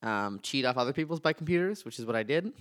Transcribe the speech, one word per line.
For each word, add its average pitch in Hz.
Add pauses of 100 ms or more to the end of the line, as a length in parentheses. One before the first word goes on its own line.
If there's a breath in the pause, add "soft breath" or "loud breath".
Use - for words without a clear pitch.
um, 101
cheat 135
off 127
other 123
people's 160
bike 156
computers, 175
which 117
is 117
what 113
I 113
did. 156